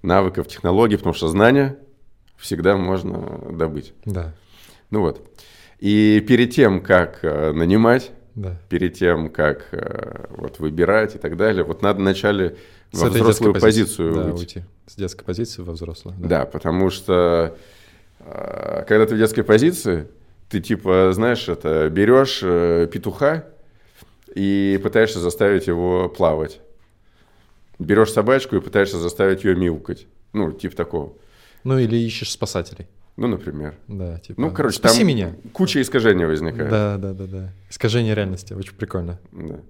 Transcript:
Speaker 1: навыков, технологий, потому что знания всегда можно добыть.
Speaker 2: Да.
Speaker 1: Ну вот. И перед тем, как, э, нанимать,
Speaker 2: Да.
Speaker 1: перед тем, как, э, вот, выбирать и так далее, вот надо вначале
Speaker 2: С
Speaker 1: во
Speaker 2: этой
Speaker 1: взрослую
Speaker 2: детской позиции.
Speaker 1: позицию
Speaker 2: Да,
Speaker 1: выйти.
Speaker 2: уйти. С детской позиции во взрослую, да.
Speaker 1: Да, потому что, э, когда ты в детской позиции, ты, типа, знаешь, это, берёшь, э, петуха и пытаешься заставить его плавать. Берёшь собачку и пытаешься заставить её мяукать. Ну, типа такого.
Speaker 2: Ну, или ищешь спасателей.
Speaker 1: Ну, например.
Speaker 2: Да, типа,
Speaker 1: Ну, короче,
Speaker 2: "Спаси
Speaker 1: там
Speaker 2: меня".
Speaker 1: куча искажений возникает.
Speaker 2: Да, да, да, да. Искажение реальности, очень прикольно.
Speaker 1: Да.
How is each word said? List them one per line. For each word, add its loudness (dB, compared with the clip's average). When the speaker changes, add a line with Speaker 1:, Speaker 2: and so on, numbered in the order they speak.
Speaker 1:
навыков, 0
технологий, 2
потому -2
что -4
знания 4
всегда 0
можно -4
добыть. -6
Speaker 2:
Да. -8
Speaker 1:
Ну -2
вот. -2
И 4
перед 4
тем, 4
как, 2
э, 0
нанимать, 4
Speaker 2:
Да. -10
Speaker 1:
перед -2
тем, 0
как, -2
э, -12
вот, -12
выбирать 0
и -16
так -8
далее, 2
вот -6
надо 2
вначале 0
Speaker 2:
С -8
Speaker 1:
во 2
Speaker 2:
этой 2
Speaker 1:
взрослую 4
Speaker 2:
детской 0
позиции. 4
Speaker 1:
позицию 0
Speaker 2:
Да, -2
Speaker 1:
выйти. -8
Speaker 2:
уйти. -14
С -20
детской -10
позиции -8
во -12
взрослую, -14
да. -8
Speaker 1:
Да, 0
потому 0
что, 0
э, -10
когда 6
ты -2
в 0
детской 2
позиции, 2
ты, -4
типа, 2
знаешь, 0
это, 0
берёшь, 4
э, 2
петуха -4
и 0
пытаешься 2
заставить 0
его 0
плавать. -2
Берёшь 2
собачку 0
и 2
пытаешься 0
заставить 0
её 2
мяукать. -4
Ну, -2
типа -10
такого. -8
Speaker 2:
Ну, 0
или 0
ищешь -4
спасателей. -8
Speaker 1:
Ну, -2
например. -8
Speaker 2:
Да, -10
типа, -16
Speaker 1:
Ну, -2
короче, -2
Speaker 2:
"Спаси 2
Speaker 1:
там 4
Speaker 2:
меня". -2
Speaker 1:
куча 0
искажений 2
возникает. -4
Speaker 2:
Да, 0
да, -8
да, -12
да. -12
Искажение -2
реальности, -6
очень -12
прикольно. -8
Speaker 1:
Да. -14